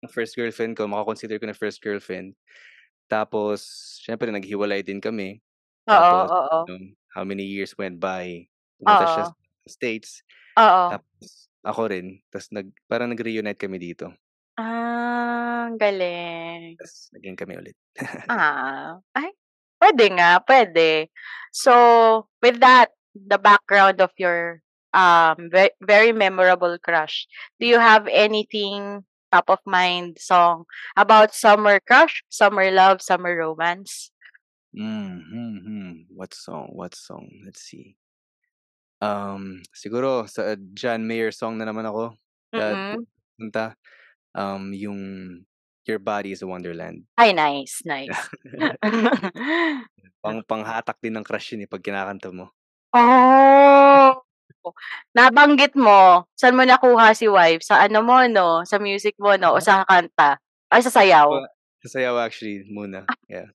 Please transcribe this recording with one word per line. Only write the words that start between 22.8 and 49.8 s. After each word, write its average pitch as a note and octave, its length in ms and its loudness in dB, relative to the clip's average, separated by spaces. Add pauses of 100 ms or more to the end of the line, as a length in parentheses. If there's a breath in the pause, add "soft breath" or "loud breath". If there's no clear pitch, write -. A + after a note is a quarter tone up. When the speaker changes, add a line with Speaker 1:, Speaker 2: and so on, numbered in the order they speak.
Speaker 2:
the G3+ 240 -4
background G3 640 2
of F3+ 160 2
your, E3+ 440 -6 (360)
um, E3+ 560 2
ve-, F#3+ 280 2
very G#3 300 4
memorable F#3 680 0
crush, D#3+ 480 -6 (320 loud breath)
do A#3 80 -4
you A#3 80 4
have A3 320 4
anything G3+ 960 -4 (240)
top F3+ 240 0
of F#3+ 160 -6
mind F3+ 480 -4
song E3+ 480 0 (320 loud breath)
about G#3+ 400 4
summer G#3 480 4
crush, D4+ 480 2
summer G3+ 400 0
love, F#3+ 280 4
summer F3 360 -4
romance? E3 720 -8 (640 soft breath)
Speaker 1:
Hmm, G#2 560 -12
hmm, A2+ 320 -14
hmm. G2 300 -14 (260)
What F#2 160 -18
song, - 400 -18
what F2+ 240 -16
song? - 320 -20 (160)
Let's - 160 -20
see. - 340 -20 (1080)
Um, G2 560 -10 (160)
siguro B2 560 -6
sa G#2+ 240 -8 (160)
John A2+ 320 -8
Mayer A2+ 320 -8
song A2+ 240 -12
na A2 80 -10
naman A2 160 -12
ako, A2+ 320 -10 (400)
ah, G#3+ 240 -6
Speaker 2:
Mm. G#3+ 260 -14 (300)
Speaker 1:
punta, A2 400 -12 (600 soft breath)
um, G2 400 -10
yung G2+ 240 -14 (880)
Your A2 120 -8
Body G2+ 340 -8
Is F2+ 100 -16
a F#2+ 60 -12
Wonderland. E2+ 560 -14 (120)
Speaker 2:
Ay, A3+ 180 4
nice, C#3+ 500 -6
nice. C#3 440 -12 (140)
<laughs> - 400 -8
Speaker 1:
<laughs> B3 1080 -4 (340)